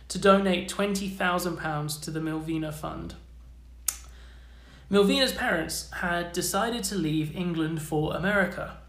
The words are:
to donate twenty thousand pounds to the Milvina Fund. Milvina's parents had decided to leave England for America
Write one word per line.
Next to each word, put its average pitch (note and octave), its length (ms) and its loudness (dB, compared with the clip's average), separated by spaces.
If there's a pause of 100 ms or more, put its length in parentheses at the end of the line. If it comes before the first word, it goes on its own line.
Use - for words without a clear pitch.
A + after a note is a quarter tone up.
to - 100 -6
donate G3 520 6
twenty G3+ 380 -2
thousand F3+ 500 0
pounds D3+ 400 -4
to - 120 -10
the D#3+ 120 -4
Milvina D#3 520 -4
Fund. D#3 400 -10 (1800)
Milvina's G3 440 6
parents F3 580 -2
had F3 400 -2
decided G3+ 540 0
to G#3 100 -4
leave D#3 400 0
England D#3+ 460 -2
for D3+ 340 -2
America F#3+ 640 0 (120)